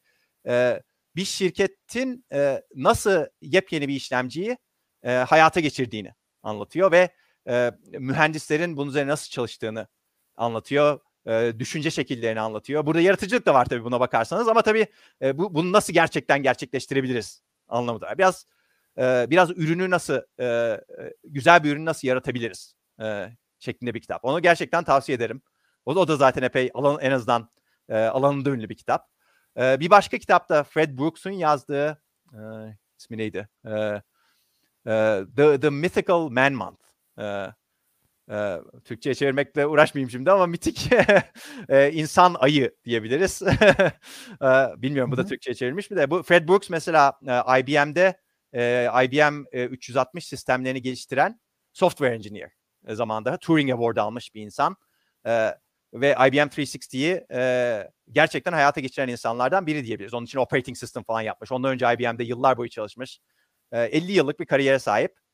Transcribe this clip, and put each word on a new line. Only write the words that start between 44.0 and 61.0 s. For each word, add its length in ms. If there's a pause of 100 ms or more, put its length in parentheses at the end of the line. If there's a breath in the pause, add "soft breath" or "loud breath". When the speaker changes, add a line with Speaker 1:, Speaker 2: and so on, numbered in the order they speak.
Speaker 1:
E, 40 (300)
bilmiyorum 360
bu 40
da 60
Speaker 2:
Hı 20
hı. 40
Speaker 1:
Türkçe'ye 260
çevrilmiş 360
mi 60
de. 140
Bu 120
Fred 260
Brooks 220
mesela, 560
e, 340
I 60
B 180
M'de, 360 (320)
e, 380 (140)
I 80
B 180
M, 220
e, 120
üç 240
yüz 80
altmış 300
sistemlerini 560
geliştiren 580 (320)
software 420
engineer, 360 (360)
e, 80
zamanında 420
Turing 340
Award 260
almış 380
bir 80
insan. 340 (500)
E, 280 (400)
ve 220 (120)
I 40
B 120
M 60
three 160
sixty'yi, 680
e, 580 (220)
gerçekten 400
hayata 280
geçiren 280
insanlardan 580
biri 180
diyebiliriz. 300
Onun 120
için 120
operating 400
system 240